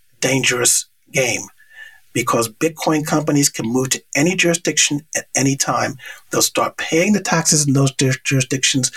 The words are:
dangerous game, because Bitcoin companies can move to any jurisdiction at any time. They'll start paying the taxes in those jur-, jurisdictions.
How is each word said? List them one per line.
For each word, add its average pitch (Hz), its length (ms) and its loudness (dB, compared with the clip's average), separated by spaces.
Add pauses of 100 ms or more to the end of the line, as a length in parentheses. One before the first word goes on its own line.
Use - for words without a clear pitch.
(220)
dangerous 127 680 0 (240)
game, 123 320 0 (680)
because 117 360 0
Bitcoin 156 560 0
companies 151 440 2
can - 180 -6
move 127 240 0
to - 120 -4 (120)
any 165 200 2
jurisdiction 165 680 0 (140)
at - 200 -8
any 139 200 2
time. 120 400 -2 (360)
They'll - 100 0
start - 360 -2
paying 180 360 2
the 190 80 2
taxes 160 460 0
in 135 60 4
those 139 180 4
jur-, 131 220 0 (120)
jurisdictions. 135 720 0